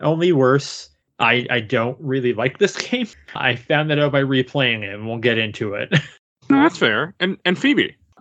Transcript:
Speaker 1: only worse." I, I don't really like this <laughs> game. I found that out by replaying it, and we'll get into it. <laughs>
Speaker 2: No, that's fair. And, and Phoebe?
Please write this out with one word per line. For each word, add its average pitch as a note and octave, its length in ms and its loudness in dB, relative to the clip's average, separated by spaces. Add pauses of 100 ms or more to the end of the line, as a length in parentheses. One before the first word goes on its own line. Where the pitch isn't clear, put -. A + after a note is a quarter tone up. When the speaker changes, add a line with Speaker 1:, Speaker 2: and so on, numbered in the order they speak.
Speaker 1:
only D#3+ 300 2
worse." C3+ 580 2 (300)
I, A#2+ 300 2
I A#2+ 120 0
don't A#2 380 -2
really C3 340 0
like A2+ 260 -2
this G3 180 2
<laughs> - 120 -8
game. B3 180 -4 (280)
I B2 200 0
found D#3 340 0
that D3 80 0
out D3 140 2
by C#3 100 2
replaying C3 640 0
it, G2 100 -10
and G#2+ 140 -10
we'll A2+ 120 -6
get A2+ 180 2
into G#2+ 380 -4
it. - 180 -4
<laughs> - 160 0 (400)
Speaker 2:
No, C#4 140 4
that's E4+ 140 0
fair. B2 420 0
And, F3+ 240 -4
and F3+ 160 0
Phoebe? B3+ 340 0 (280)